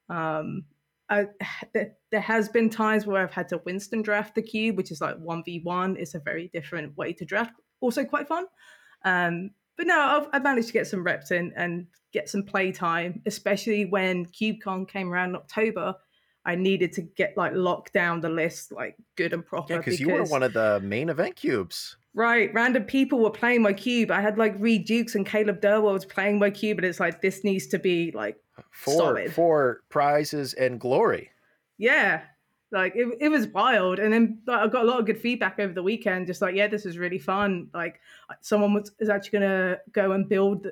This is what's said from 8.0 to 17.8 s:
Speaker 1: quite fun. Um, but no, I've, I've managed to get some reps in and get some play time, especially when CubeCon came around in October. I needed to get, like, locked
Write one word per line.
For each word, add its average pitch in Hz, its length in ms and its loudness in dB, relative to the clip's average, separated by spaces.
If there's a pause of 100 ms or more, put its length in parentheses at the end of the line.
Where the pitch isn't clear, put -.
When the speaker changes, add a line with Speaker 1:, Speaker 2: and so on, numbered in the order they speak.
Speaker 1:
quite 294 240 -4
fun. 359 200 -4 (580)
Um, 180 460 0 (260)
but 339 100 -4
no, 349 100 4
I've, 285 360 4
I've 269 100 0
managed 247 240 2
to - 60 -12
get - 140 0
some 180 180 -4
reps - 260 -2
in 175 240 -2
and 175 320 -4 (240)
get - 160 -4
some 196 160 -4
play 190 300 0
time, 170 520 -4
especially 208 600 0
when 185 400 0
CubeCon 196 640 -4
came 190 200 -6
around 180 200 -2
in 180 80 -6
October. 190 580 -2 (520)
I 175 60 0
needed 185 400 0
to 175 80 -6
get, - 340 -4
like, 170 200 0
locked 180 360 -2